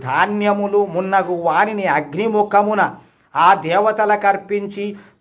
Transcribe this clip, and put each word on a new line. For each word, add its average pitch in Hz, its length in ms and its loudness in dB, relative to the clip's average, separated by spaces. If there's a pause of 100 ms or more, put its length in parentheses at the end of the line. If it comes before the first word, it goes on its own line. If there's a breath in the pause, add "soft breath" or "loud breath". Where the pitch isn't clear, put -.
ధాన్యములు 202 840 0
మున్నగు 185 560 -2
వానిని 196 420 0
అగ్నిముఖమున 202 1120 0 (420 soft breath)
ఆ 175 180 6
దేవతలకు 208 720 0
అర్పించి, 202 680 -4 (240 loud breath)